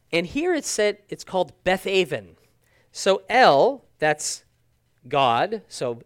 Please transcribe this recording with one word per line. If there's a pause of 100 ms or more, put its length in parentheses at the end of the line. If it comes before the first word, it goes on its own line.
(120)
And
here
it
said, (100)
it's
called (120)
Bethaven. (560)
So
El, (140)
that's (640)
God,
so